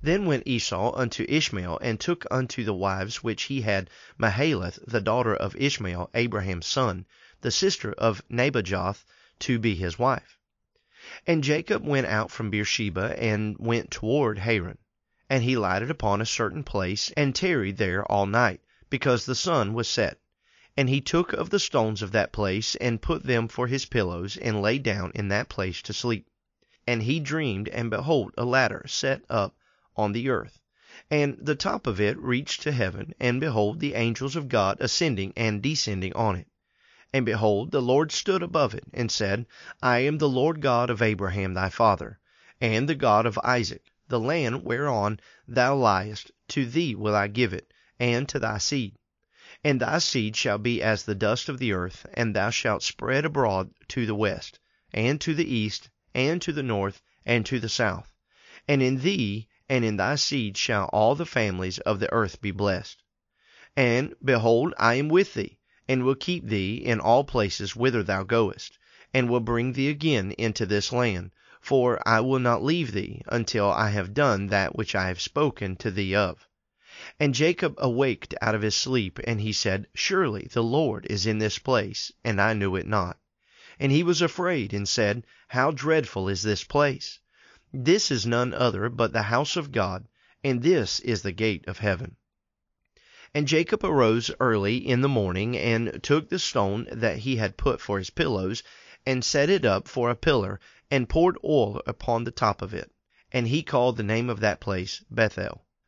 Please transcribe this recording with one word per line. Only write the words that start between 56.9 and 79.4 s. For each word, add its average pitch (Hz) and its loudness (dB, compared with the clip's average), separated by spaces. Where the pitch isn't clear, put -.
and 117 2
to 127 -2
the 110 -6
south. 101 -2
And 139 4
in 131 2
thee, 113 -2
and 123 2
in 104 0
thy 110 0
seed 117 -2
shall 104 0
all 107 4
the 160 -2
families 92 -2
of 104 0
the 101 -2
earth 107 0
be 101 -4
blessed. 98 -4
And, 127 2
behold, 120 4
I 117 4
am 147 0
with 185 4
thee, - -6
and 127 2
will 131 4
keep 175 -4
thee 104 0
in 117 0
all 113 4
places 101 -2
whither 117 2
thou 98 -2
goest, 110 -2
and 123 2
will 123 2
bring 117 0
thee 135 0
again 143 0
into 110 -2
this 101 0
land, 101 0
for 123 2
I 113 6
will 131 2
not 120 2
leave 147 0
thee - -6
until 110 0
I 104 2
have 101 -2
done 107 2
that 98 0
which 110 -4
I 92 0
have 90 -4
spoken 117 -2
to 110 -4
thee 95 -2
of. 98 0
And 139 2
Jacob 160 2
awaked 127 0
out 110 0
of 104 -2
his 107 0
sleep, 117 0
and 113 0